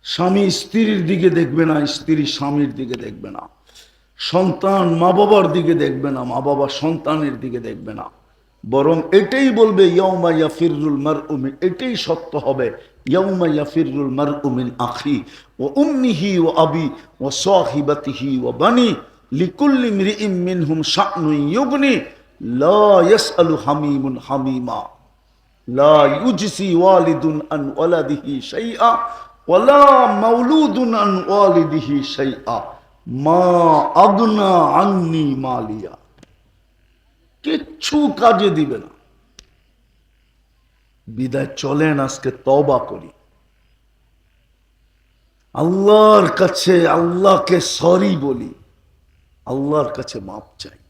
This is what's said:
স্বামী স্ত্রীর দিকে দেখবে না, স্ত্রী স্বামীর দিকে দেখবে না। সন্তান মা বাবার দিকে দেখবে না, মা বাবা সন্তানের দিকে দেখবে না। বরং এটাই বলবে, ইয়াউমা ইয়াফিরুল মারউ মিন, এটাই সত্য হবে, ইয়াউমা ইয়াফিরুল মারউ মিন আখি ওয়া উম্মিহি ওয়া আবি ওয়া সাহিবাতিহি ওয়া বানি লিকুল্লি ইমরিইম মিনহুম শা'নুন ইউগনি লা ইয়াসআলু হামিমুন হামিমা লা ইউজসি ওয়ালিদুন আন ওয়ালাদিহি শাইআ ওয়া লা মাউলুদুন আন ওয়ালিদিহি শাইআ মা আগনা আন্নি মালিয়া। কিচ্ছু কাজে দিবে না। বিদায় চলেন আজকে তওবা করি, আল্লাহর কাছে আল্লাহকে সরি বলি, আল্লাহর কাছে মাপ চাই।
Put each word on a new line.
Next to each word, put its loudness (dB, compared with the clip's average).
স্বামী 0
স্ত্রীর -2
দিকে 2
দেখবে 0
না, 0
স্ত্রী -4
স্বামীর -4
দিকে -10
দেখবে -14
না। -16
সন্তান 0
মা 2
বাবার 4
দিকে 0
দেখবে -2
না, -6
মা -6
বাবা -2
সন্তানের -4
দিকে -10
দেখবে -12
না। -14
বরং 2
এটাই 2
বলবে, 4
ইয়াউমা 0
ইয়াফিরুল -2
মারউ -4
মিন, -8
এটাই -4
সত্য -6
হবে, -2
ইয়াউমা 0
ইয়াফিরুল -2
মারউ -4
মিন -4
আখি -4
ওয়া -4
উম্মিহি 0
ওয়া 2
আবি -2
ওয়া -6
সাহিবাতিহি -2
ওয়া -4
বানি 2
লিকুল্লি 0
ইমরিইম -2
মিনহুম -2
শা'নুন -2
ইউগনি 0
লা 4
ইয়াসআলু 2
হামিমুন -2
হামিমা -6
লা 6
ইউজসি -2
ওয়ালিদুন 2
আন -4
ওয়ালাদিহি -2
শাইআ -2
ওয়া 4
লা 6
মাউলুদুন 2
আন 0
ওয়ালিদিহি 2
শাইআ -6
মা 2
আগনা 4
আন্নি 0
মালিয়া। -8
কিচ্ছু -2
কাজে 4
দিবে -2
না। -16
বিদায় -6
চলেন -2
আজকে -6
তওবা 0
করি, -12
আল্লাহর 4
কাছে 2
আল্লাহকে 2
সরি 0
বলি, -6
আল্লাহর -2
কাছে -12
মাপ -16
চাই। -20